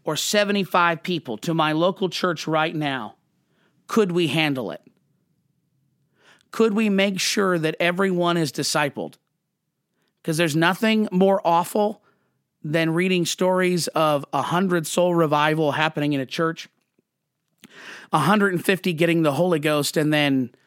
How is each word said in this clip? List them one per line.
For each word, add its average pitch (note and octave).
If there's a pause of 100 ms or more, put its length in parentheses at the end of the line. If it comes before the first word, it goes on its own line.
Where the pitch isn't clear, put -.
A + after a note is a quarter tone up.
or D#3
seventy-five F#3+
people D3+
to E3+
my D#3
local F3
church E3+
right D#3+
now, C3+ (720)
could G3+
we E3+
handle C3+
it? - (1700)
Could A3
we A3
make G3
sure F#3
that D#3+
everyone F3
is D#3
discipled? C#3 (1080)
'Cause D#3+
there's D#3+
nothing G#3
more F#3+
awful F3 (600)
than D#3+
reading F3+
stories F#3
of D3+
a C#3
hundred F3
soul F3
revival D#3
happening D3+
in C#3
a C3
church, - (1400)
a D#3
hundred G3
and D#3+
fifty F#3
getting E3
the D3
Holy E3+
Ghost, D3+
and D3+
then C#3 (160)